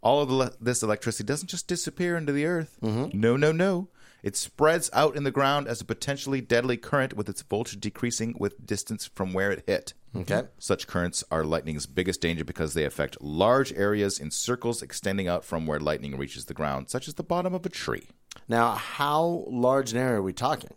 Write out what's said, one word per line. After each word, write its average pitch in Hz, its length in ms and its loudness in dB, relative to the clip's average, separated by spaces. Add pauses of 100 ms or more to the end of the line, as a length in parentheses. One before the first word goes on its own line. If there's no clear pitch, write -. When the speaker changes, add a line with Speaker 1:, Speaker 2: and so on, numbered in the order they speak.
Speaker 1:
all 135 180 6
of 143 80 2
the 131 60 2
le-, 131 260 2
this 120 220 0
electricity 107 420 0
doesn't 147 220 -2
just - 220 -8
disappear 175 480 -2
into 151 160 -2
the 143 120 2
earth. 165 380 -2
Speaker 2:
Mm-hmm. 110 380 0
Speaker 1:
No, 117 160 6
no, 151 160 4
no. 180 360 2 (360)
It 101 120 -4
spreads 160 560 2
out 143 240 4
in 147 60 -2
the 139 80 0
ground 139 380 2
as 117 120 -4
a - 40 -10
potentially 139 560 -2
deadly 120 360 2
current 131 380 0
with 104 140 -4
its - 140 -8
voltage 104 380 -4
decreasing 113 580 -4
with 101 280 -2
distance - 480 -4
from 95 180 -2
where 95 200 2
it - 160 -4
hit. - 260 0 (220)
Speaker 2:
Okay. 98 260 0 (160)
Speaker 1:
Such - 300 0
currents 87 420 0
are 80 140 2
lightning's 78 420 -2
biggest 90 340 0
danger 82 240 0
because 78 300 -4
they 80 100 2
affect 71 380 -4
large 98 500 4
areas 101 460 0
in 76 140 -8
circles 120 500 -2
extending 98 460 -4
out 87 160 0
from 80 220 -4
where 76 140 0
lightning 71 380 -2
reaches 67 280 -8
the 71 80 -10
ground, 69 360 -4
such 131 180 -6
as 156 60 -12
the - 80 -10
bottom 180 320 -2
of 180 100 -6
a 190 40 -4
tree. - 400 -6 (400)
Speaker 2:
Now, 117 260 4
how 156 760 0
large 123 440 2
an 117 60 0
area 123 200 2
are 98 40 0
we 95 100 0
talking? 135 440 -2